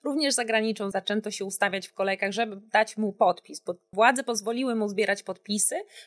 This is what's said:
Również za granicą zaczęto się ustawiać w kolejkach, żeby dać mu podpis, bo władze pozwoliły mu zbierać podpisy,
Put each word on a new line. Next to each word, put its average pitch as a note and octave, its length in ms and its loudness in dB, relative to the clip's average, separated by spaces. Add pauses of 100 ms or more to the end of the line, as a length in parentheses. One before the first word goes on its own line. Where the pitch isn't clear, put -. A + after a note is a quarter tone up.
Również C#4+ 300 0
za A#3+ 100 0
granicą A3 460 0
zaczęto G#3 400 -2
się G3+ 140 -6
ustawiać F#3+ 440 0
w - 60 -20
kolejkach, G3 380 -2
żeby G#3+ 280 -4 (120)
dać G#3+ 240 4
mu G#3+ 160 -2
podpis, F#3+ 480 0
bo F3 140 -6 (180)
władze B3 320 4
pozwoliły A#3 500 -2
mu G#3+ 140 0
zbierać G3 340 -2
podpisy, - 520 -2 (320)